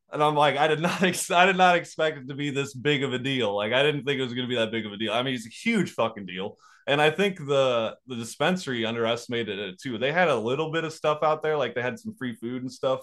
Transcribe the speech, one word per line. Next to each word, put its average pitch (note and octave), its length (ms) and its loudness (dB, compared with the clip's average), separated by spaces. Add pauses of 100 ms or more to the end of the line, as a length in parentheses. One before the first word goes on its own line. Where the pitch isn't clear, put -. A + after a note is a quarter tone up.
(120)
And D3 120 0
I'm D3+ 120 4
like, D3 220 4
"I D3+ 100 4
did D3+ 120 2
not F3 240 0
<laughs> - 0 -
ex-, F3+ 280 0
I F3+ 140 8
did F#3+ 120 4
not F3+ 180 6
expect D#3 420 -2
it B2+ 120 -14
to C#3+ 60 -6
be D3 140 -2
this C#3 240 -2
big C3+ 300 2
of B2+ 100 -2
a B2+ 60 0
deal." B2 360 0
Like, G#2+ 180 0
I C3+ 100 6
didn't D3 220 0
think C3+ 140 -2
it C3 40 0
was A#2+ 100 -6
gonna B2 140 -4
be B2 80 -2
that A2 160 0
big A2 140 -2
of G2+ 80 -8
a G2+ 40 -10
deal. G#2+ 160 -2
I A#2+ 80 2
mean, C3 140 -2
it's A#2 100 -10
a A2+ 40 -14
huge A3+ 420 -2
fucking A2 340 -2
deal. F#2 320 -8 (300)
And C#3+ 140 2
I D#3 100 6
think F#3+ 280 -2
the, C3 580 0 (100)
the B2+ 80 -8
dispensary B2+ 720 -2
underestimated A#2 720 -2
it F#2 220 -8
too. A#2+ 160 -6
They C3+ 160 0
had F3 160 4
a C3+ 100 4
little C#3 320 -2
bit D#3+ 140 -2
of D#3 80 -6
stuff D3+ 300 0
out D#3 200 2
there, D#3 140 0
like, B2 180 -2
they A#2+ 60 -2
had A#2+ 180 -4
some G#2+ 160 -12
free B2 200 -6
food B2 260 -8
and B2+ 100 -8
stuff, C3 320 -2